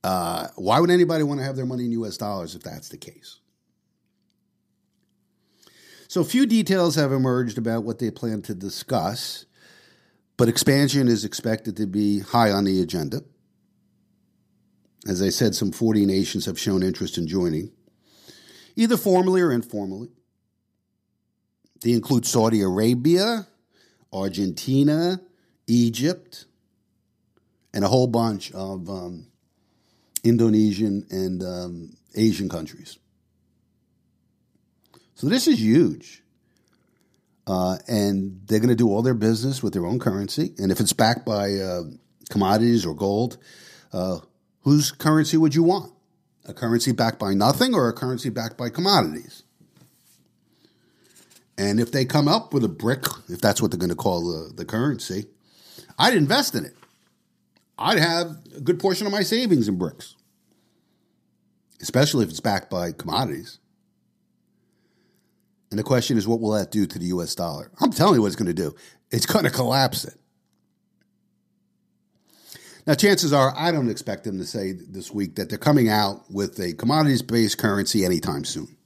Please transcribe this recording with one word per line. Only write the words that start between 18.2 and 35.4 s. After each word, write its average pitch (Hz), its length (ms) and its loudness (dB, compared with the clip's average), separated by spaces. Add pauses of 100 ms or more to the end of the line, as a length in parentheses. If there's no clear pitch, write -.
either 226 220 2
formally 185 420 4
or 165 140 2
informally. 107 560 -6 (1700)
They 117 80 2
include 120 340 2
Saudi 113 360 2
Arabia, 127 840 2 (640)
Argentina, 135 1120 0 (460)
Egypt, 120 800 0 (1300)
and 101 120 0
a - 20 2
whole 127 200 6
bunch 113 460 -2
of, 95 360 -10
um, 90 380 -12 (960)
Indonesian 107 840 2
and, 92 340 -6
um, 90 540 -12 (180)
Asian 104 340 2
countries. - 480 -12 (2250)
So 127 120 -4
this 254 200 2